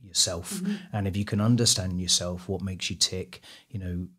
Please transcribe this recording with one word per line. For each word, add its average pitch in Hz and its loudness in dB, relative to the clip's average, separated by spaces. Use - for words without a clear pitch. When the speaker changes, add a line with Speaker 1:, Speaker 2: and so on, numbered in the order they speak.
Speaker 1:
yourself. 90 0
Speaker 2:
Mm-hmm. 196 -2
Speaker 1:
And 101 0
if 95 -2
you 101 2
can 104 0
understand 107 4
yourself, 90 0
what 95 -2
makes 92 -4
you 90 -4
tick, - -2
you 107 -8
know, 90 -4